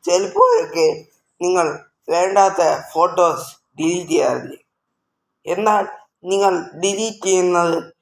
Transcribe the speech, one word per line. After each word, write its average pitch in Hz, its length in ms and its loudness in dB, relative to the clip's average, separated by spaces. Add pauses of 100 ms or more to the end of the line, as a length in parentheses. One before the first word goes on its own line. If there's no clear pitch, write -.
ചിലപ്പോഴൊക്കെ 392 800 2 (560)
നിങ്ങൾ 175 240 2 (460)
വേണ്ടാത്ത 190 480 2 (320)
ഫോട്ടോസ് 175 560 0 (300)
ഡിലീറ്റ് 165 340 -4
ചെയ്യാറില്ലേ? 135 460 -2 (880)
എന്നാൽ 202 380 0 (460)
നിങ്ങൾ 196 220 2 (300)
ഡിലീറ്റ് 202 460 -4
ചെയ്യുന്നത് 175 500 2 (240)